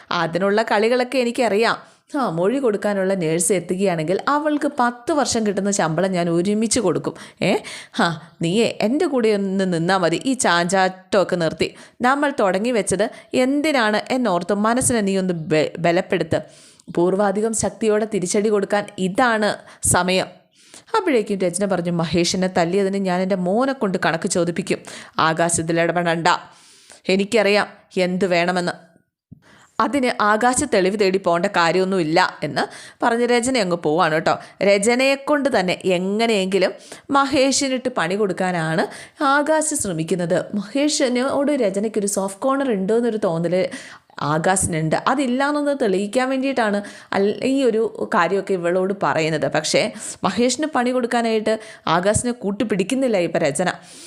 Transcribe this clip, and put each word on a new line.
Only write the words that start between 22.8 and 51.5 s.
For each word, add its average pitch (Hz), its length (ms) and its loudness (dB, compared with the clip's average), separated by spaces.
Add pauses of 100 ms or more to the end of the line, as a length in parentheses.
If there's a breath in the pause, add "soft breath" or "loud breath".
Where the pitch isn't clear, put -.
ഞാൻ 185 240 0
എൻ്റെ 190 160 0
മോനെ 208 360 0
കൊണ്ട് 202 320 -2
കണക്ക് 160 240 0
ചോദിപ്പിക്കും. 170 500 -2 (400 loud breath)
ആകാശ് 165 420 2
ഇതിലിടപെടണ്ട. 165 680 0 (800 loud breath)
എനിക്കറിയാം 196 580 2 (300)
എന്ത് 185 300 0
വേണമെന്ന്. 175 600 -2 (920 soft breath)
അതിന് 240 420 0
ആകാശ 233 420 2 (100)
തെളിവ് 196 260 2
തേടി 190 180 2
പോകേണ്ട 175 280 0
കാര്യമൊന്നുമില്ല," 180 960 2
എന്ന് - 600 -6
പറഞ്ഞ് 240 220 2
രചന 240 340 2
അങ്ങ് 180 180 2
പോവാണ് 160 380 2
കേട്ടോ. 160 240 2 (240 loud breath)
രചനയെക്കൊണ്ട് 254 1000 2
തന്നെ 180 240 0
എങ്ങനെയെങ്കിലും 190 920 0 (360 loud breath)
മഹേഷിനിട്ട് 269 760 2
പണി 180 260 -2
കൊടുക്കാനാണ് 180 720 0 (360 loud breath)
ആകാശ് 302 520 2
ശ്രമിക്കുന്നത്. 175 800 -2
മഹേഷിനോട് 277 960 0
രചനയ്ക്കൊരു 214 540 0
സോഫ്റ്റ് 196 340 -4
കോർണർ 269 300 0
ഉണ്ട് 190 220 0
എന്നൊരു 233 240 0
തോന്നൽ 175 520 0 (520 loud breath)
ആകാശിനുണ്ട്. 160 760 0 (120)
അതില്ലാന്നൊന്ന് 285 760 0
തെളിയിക്കാൻ 208 480 0
വേണ്ടിയിട്ടാണ് 254 520 -2 (300 loud breath)
അൽ-, 202 320 0
ഈ 269 180 0
ഒരു 220 520 0
കാര്യമൊക്കെ 190 380 0
ഇവളോട് 185 500 0
പറയുന്നത്. 151 460 0
പക്ഷേ 151 440 0 (320 loud breath)
മഹേഷിന് 247 500 0
പണി 247 160 0
കൊടുക്കാനായിട്ട് 233 680 -2 (280 loud breath)